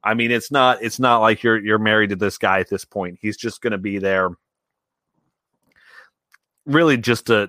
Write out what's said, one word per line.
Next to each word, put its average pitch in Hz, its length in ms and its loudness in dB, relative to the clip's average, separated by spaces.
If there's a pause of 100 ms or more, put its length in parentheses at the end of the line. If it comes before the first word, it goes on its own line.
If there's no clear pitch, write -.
I 107 120 0
mean, 117 180 0
it's 117 180 -2
not, 127 320 2
it's 117 160 -6
not 120 220 4
like 110 240 2
you're, 113 120 4
you're 107 220 0
married 107 320 2
to 101 60 -4
this 98 200 -2
guy 95 220 0
at 92 100 -4
this 95 160 -6
point. 90 380 -10
He's 107 140 -8
just - 260 -10
gonna 107 160 -4
be 98 200 -6
there 95 320 0 (2250)
really 147 300 4
just 117 300 -2
to, 104 220 2